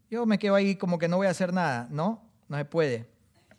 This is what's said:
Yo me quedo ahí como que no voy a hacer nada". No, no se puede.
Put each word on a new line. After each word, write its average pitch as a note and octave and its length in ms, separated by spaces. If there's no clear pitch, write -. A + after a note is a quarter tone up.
Yo A#3 160
me G#3+ 120
quedo G3+ 160
ahí G3 220
como F3 220
que E3+ 100
no F3 80
voy G3 120
a - 20
hacer F3+ 240
nada". C3+ 360
No, F3+ 320
no C#3+ 100
se D3 80
puede. C3+ 400